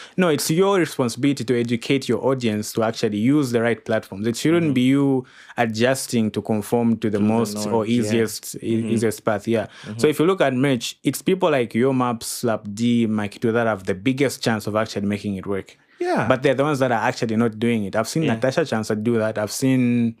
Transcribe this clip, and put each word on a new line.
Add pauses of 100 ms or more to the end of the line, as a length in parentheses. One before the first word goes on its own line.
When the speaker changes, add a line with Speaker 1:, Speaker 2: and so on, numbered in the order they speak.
(180)
Speaker 1:
No,
it's
your
responsibility
to
educate
your
audience
to
actually
use
the
right
platforms.
It
shouldn't
Speaker 2:
Mm-hmm.
Speaker 1:
be
you (320)
adjusting
to
conform
to
the
Speaker 2:
To
the
Speaker 1:
most (100)
or
Speaker 2:
norm,
yeah.
Speaker 1:
easiest,
e-,
Speaker 2:
Mm-hmm.
Speaker 1:
easiest
path,
yeah. (160)
Speaker 2:
Mm-hmm.
Speaker 1:
So
if
you
look
at
merch,
it's
people
like
Yo
Maps,
Slap
D,
Mike
Too
that
have
the
biggest
chance
of
actually
making
it
work. (220)
Speaker 2:
Yeah.
Speaker 1:
But
they're
the
ones
that
are
actually
not
doing
it.
I've
seen
Speaker 2:
Yeah.
Speaker 1:
Natasha
Chancellor
do
that.
I've
seen,